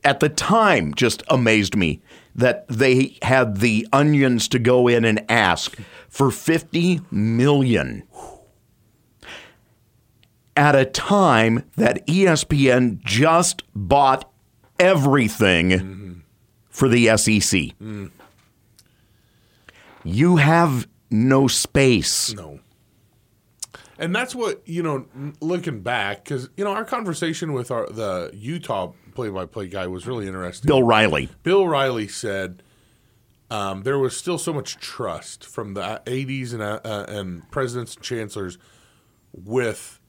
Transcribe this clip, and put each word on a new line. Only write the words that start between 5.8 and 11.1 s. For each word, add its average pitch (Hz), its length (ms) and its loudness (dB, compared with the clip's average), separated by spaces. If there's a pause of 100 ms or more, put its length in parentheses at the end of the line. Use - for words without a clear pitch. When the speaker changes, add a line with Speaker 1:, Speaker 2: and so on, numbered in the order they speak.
Speaker 1:
for 139 200 2
fifty 165 720 0 (100)
million 113 920 2 (2500)
at 147 220 4
a 131 80 4
time 117 800 2 (120)